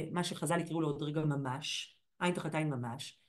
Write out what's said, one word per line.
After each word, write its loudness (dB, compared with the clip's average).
מה 2
שחז"ל 0
יקראו 0
לו 2
עוד 0
רגע 0
ממש, 0
עין 4
תחת -2
עין 2
ממש, -4